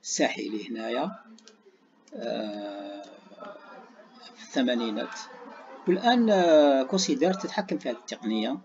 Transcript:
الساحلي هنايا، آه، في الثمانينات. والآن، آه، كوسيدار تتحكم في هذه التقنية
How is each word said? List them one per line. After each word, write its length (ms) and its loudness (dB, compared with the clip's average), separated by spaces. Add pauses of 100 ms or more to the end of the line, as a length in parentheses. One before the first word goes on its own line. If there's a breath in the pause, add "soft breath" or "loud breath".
الساحلي 640 -2
هنايا، 420 -4 (1040)
آه، 880 -8 (1300)
في 80 -20
الثمانينات. 760 -2 (680)
والآن، 420 4
آه، 540 8
كوسيدار 500 2
تتحكم 440 -4
في 120 -6
هذه 60 -4
التقنية 680 -4